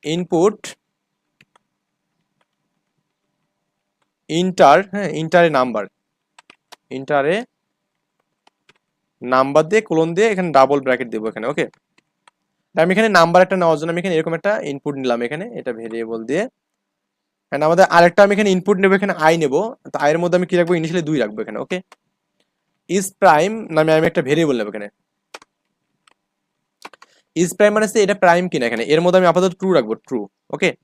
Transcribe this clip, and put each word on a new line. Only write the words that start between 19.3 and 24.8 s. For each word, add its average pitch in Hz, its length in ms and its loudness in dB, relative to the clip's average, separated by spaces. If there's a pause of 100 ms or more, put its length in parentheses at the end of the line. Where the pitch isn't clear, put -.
নেবো। 143 180 0 (320)
তো - 120 -8
আয়ের 156 180 2
মধ্যে 175 160 0
আমি 180 120 0
কি - 80 -4
রাখবো? 175 220 2
initially 160 280 -4
দুই 156 140 -2
রাখবো 107 220 -6
এখানে, 107 200 -12
ওকে? 180 140 -8 (1120)
is 190 160 -2 (160)
prime 180 320 4 (220)
নামে 156 220 2
আমি 160 120 2
একটা 165 180 -4
ভেরিয়েবল 151 300 0
নেবো 104 140 -6
এখানে। 104 160 -12 (2500)